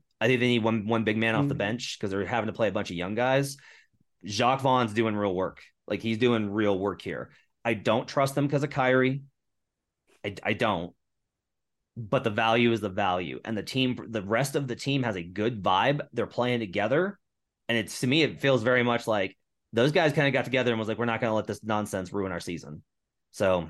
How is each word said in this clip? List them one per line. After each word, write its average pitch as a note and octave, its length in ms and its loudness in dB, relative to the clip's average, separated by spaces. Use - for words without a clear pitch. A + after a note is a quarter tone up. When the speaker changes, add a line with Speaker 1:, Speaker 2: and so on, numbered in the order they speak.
Speaker 1:
I A2+ 60 2
think B2 140 4
they B2 80 2
need A#2+ 160 2
one, A2+ 220 0
one A2+ 180 0
big A2 120 0
man A2+ 180 2
off C#3+ 140 2
the C#3 60 -2
Speaker 2:
Mm. - 40 -8
Speaker 1:
bench G#2+ 420 -4
'cause G2+ 100 -4
they're G2 160 -2
having A2 220 -2
to G2+ 40 -6
play A2 160 0
a F#2+ 40 -4
bunch G2+ 180 -4
of F2 60 -8
young F2+ 180 -4
guys. C3 420 0
Jacque B2 380 2
Vaughn's B2+ 320 4
doing A2 200 2
real G2+ 200 0
work. F#2 280 -4
Like, - 160 -4
he's A2+ 160 -2
doing A2+ 320 2
real G2+ 260 2
work F#2+ 260 -4
here. D2 280 -10
I A#2 100 2
don't B2+ 340 0
trust C#3 260 0
them C#3+ 140 0
'cause C#3+ 140 0
of D3 80 -4
Kyrie. C3 520 2
I, G2+ 180 -6
I A2 120 0
don't. F#2+ 400 -2
But A#2+ 280 -2
the A2+ 60 0
value A#2 420 4
is A2 80 0
the G#2 80 -4
value. F#2 560 -2
And A2 140 -4
the F#2+ 40 -6
team, B2+ 360 -2
the A2 140 -4
rest A2+ 320 0
of C#3+ 140 -2
the A#2+ 80 -4
team C#3 260 -2
has A2 140 -2
a F2 60 -8
good G#2 400 -4
vibe. G#2+ 380 2
They're A2+ 140 -2
playing B2 340 -2
together. A2 580 -2
And A#2 80 2
it's, - 240 -4
to C3+ 60 -2
me, D3 160 4
it G#2+ 180 -2
feels C3 220 2
very B2 220 4
much A#2+ 220 0
like G2+ 300 0
those B2+ 200 4
guys D#3+ 200 4
kinda D3 180 2
got B2+ 140 0
together B2 260 0
and A2+ 80 0
was G#2+ 100 -4
like, A2 100 -4
"We're A#2+ 60 -2
not A2+ 160 -2
gonna A2+ 140 0
let G#2+ 120 0
this G2+ 160 -6
nonsense G#2 500 -2
ruin F#2+ 200 -4
our F2 80 -6
season." D#2 420 -10
So F2+ 400 0